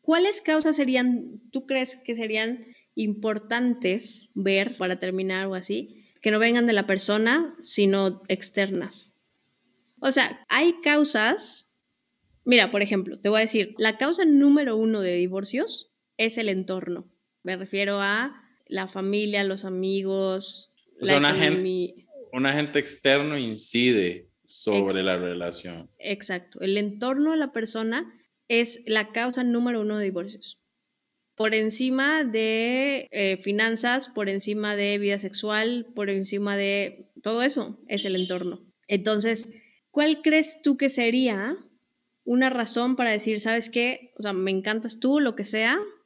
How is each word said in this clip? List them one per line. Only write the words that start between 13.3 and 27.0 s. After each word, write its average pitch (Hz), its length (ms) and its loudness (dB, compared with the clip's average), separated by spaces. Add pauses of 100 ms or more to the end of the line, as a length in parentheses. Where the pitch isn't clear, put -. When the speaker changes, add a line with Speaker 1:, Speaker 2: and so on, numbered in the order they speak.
Speaker 1:
a - 20 4
decir, 220 360 0
la 220 200 0
causa 339 280 0
número 285 520 6
uno 220 240 0
de 180 140 -2
divorcios 196 760 -4 (260)
es 226 200 -2
el 220 120 -2
entorno. 185 580 -6 (360)
Me 185 140 -6
refiero 196 440 -2
a 220 400 -2 (260)
la 190 200 -6
familia, 202 560 -2
los 196 220 -4
amigos, 190 1040 -4 (300)
Speaker 2:
O - 40 -4
sea, 165 140 6
Speaker 1:
la 143 100 4
Speaker 2:
una 151 40 2
gen-, 156 100 2 (100)
Speaker 1:
economía. 185 400 -2 (380)
Speaker 2:
un 127 140 -2
agente 147 340 2
externo 143 580 0
incide 110 880 0 (160)
sobre 98 540 0
Speaker 1:
Ex-, 95 80 0
Speaker 2:
la 90 120 2
relación. 87 720 -6 (100)
Speaker 1:
exacto. 190 600 -8
El 196 160 0
entorno 247 540 0